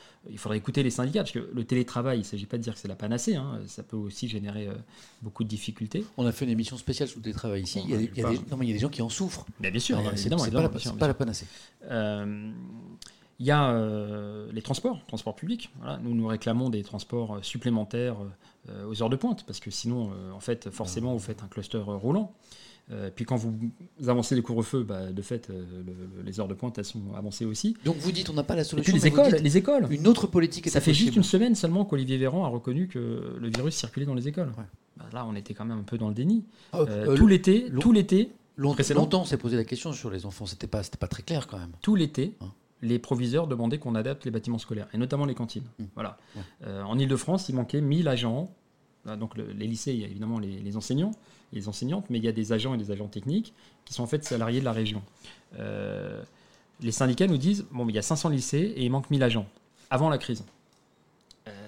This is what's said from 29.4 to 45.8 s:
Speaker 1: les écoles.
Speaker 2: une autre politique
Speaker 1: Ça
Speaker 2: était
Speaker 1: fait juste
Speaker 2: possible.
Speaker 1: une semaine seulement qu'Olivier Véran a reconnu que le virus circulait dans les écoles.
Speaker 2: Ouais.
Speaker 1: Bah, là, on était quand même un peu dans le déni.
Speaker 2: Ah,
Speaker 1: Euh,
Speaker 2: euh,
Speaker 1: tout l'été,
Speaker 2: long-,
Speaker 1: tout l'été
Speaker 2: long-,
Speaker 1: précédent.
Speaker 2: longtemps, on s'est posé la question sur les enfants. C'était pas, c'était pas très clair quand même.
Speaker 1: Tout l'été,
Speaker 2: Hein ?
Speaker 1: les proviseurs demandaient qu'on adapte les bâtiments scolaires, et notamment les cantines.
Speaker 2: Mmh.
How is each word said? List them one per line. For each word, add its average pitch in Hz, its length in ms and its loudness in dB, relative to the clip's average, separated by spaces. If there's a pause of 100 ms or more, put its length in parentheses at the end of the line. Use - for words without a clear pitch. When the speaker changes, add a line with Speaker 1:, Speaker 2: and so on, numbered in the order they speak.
Speaker 1:
les 147 140 6
écoles. 208 340 6
Speaker 2:
une 151 160 4
autre 220 220 8
politique 165 420 4
Speaker 1:
Ça 143 80 4
Speaker 2:
était 151 60 2
Speaker 1:
fait 151 100 8
juste 214 140 6
Speaker 2:
possible. 233 160 6
Speaker 1:
une - 40 -
semaine 220 280 6
seulement 180 280 4
qu'Olivier 131 340 0
Véran 131 260 2
a 143 40 0
reconnu 127 380 0
que 120 540 -4
le 117 80 -4
virus 127 260 0
circulait 135 320 -4
dans 139 80 0
les 127 140 -2
écoles. 151 280 -2
Speaker 2:
Ouais. 113 80 -10 (340)
Speaker 1:
Bah, - 140 -16
là, 120 160 -6
on 107 60 -4
était 104 200 -8
quand 107 100 -8
même 113 140 -4
un 104 40 -6
peu 113 160 -4
dans 110 100 0
le 104 60 0
déni. 196 300 2 (280)
Speaker 2:
Ah, 175 100 -4
Speaker 1:
Euh, 107 260 0
Speaker 2:
euh, 135 80 6
Speaker 1:
tout 220 100 12
l'été, 196 440 8
Speaker 2:
long-, 127 100 0
Speaker 1:
tout 240 120 8
l'été 202 380 6 (260)
Speaker 2:
long-, 139 180 4
Speaker 1:
précédent. 143 260 4
Speaker 2:
longtemps, 180 220 4
on - 20 0
s'est 139 120 0
posé 117 200 2
la 113 80 4
question 139 280 -6
sur 117 180 -6
les 92 140 -6
enfants. 101 220 -10
C'était 90 220 -8
pas, 104 160 -2
c'était - 140 -14
pas 92 100 -2
très - 160 -8
clair 156 240 -2
quand 98 100 -10
même. 85 140 -10 (100)
Speaker 1:
Tout 208 140 4
l'été, 156 440 0
Speaker 2:
Hein ? 95 120 -10 (320)
Speaker 1:
les 120 140 2
proviseurs 123 480 0
demandaient 117 320 0
qu'on 120 160 -4
adapte 123 300 -2
les 123 80 -4
bâtiments 113 260 -2
scolaires, 104 340 -8
et 107 60 -4
notamment 139 260 0
les 135 120 -2
cantines. 120 260 -6 (160)
Speaker 2:
Mmh. 110 60 -8 (100)